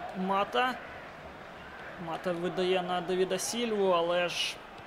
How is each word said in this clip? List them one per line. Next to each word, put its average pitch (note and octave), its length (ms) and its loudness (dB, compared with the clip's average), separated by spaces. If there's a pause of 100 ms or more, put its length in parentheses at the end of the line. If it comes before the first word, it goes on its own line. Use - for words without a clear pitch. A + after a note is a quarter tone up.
(160)
Мата. G3+ 580 2 (1300)
Мата E3 260 -2
видає F3+ 500 2
на F3+ 180 0
Давіда F#3 380 2
Сільву, G#3+ 520 2
але F3 380 4
ж, - 280 -2 (300)